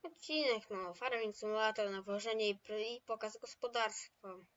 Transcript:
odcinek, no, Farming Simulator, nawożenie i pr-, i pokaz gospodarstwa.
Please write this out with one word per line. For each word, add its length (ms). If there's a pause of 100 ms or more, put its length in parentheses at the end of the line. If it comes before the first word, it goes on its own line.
odcinek, 640
no, 240
Farming 440
Simulator, 540
nawożenie 580
i 60
pr-, 240
i 260
pokaz 320
gospodarstwa. 1000 (200)